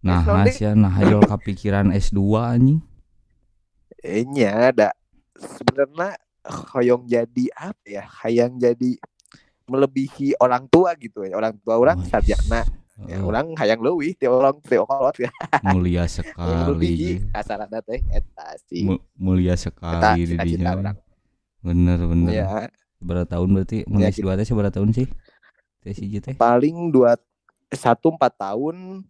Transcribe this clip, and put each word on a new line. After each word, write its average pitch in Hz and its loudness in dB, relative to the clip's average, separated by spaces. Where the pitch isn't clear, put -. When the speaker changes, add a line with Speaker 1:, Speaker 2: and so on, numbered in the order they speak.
Speaker 1:
Nah, 90 2
Speaker 2:
Geus, 82 2
naon, 95 4
Speaker 1:
has 98 4
Speaker 2:
deh? - -6
Speaker 1:
ya, 107 0
nah, 104 6
hayul 101 4
kepikiran 101 -2
S 95 2
dua, 107 0
anjing. 131 4
Speaker 2:
Eh, 104 -4
nya, 123 2
da. 107 4
Sebenarnya 143 -4
hoyong 123 0
jadi 120 -2
apa 185 -16
ya? 98 -12
Hayang 120 0
jadi 123 0
melebihi 135 -2
orang 127 2
tua 175 4
gitu 117 -14
ya. 95 -8
Orang 107 -4
tua 113 -2
orang 127 4
Speaker 1:
Wis. 90 -6
Speaker 2:
sarjana. 110 0
Ya, 95 -16
Speaker 1:
Heeh. 92 -8
Speaker 2:
orang 113 -4
hayang 113 0
leuwih 156 -2
ti - -4
orang, 135 2
ti 139 -2
kolot 131 0
ya. 120 -4
<laughs> - -2
Speaker 1:
Mulia 90 2
Speaker 2:
Hayang - 0
Speaker 1:
sekali. 85 -6
Speaker 2:
melebihi, 85 0
kasarana 104 -8
teh, 123 -8
eta - -2
sih. 87 -6
Speaker 1:
Mu-, 95 -2
mulia 92 0
Speaker 2:
Eta - -6
Speaker 1:
sekali 85 0
Speaker 2:
cita-cita 87 -2
Speaker 1:
didinya. 87 -2
Speaker 2:
orang. 98 -6
Speaker 1:
Bener, 87 2
bener. 85 2
Speaker 2:
Iya. 107 -2
Speaker 1:
Seberapa 87 -4
tahun 87 -2
berarti? 95 0
Mun 101 -2
Speaker 2:
Ya, 104 4
Speaker 1:
S 104 -4
dua 95 -2
teh 101 -2
seberapa 107 0
tahun 101 0
sih? 127 0
Tes 98 -12
I 98 -10
J 101 -8
teh? - -10
Speaker 2:
Paling 147 2
dua, 123 4
satu 127 2
empat 147 0
tahun 165 -8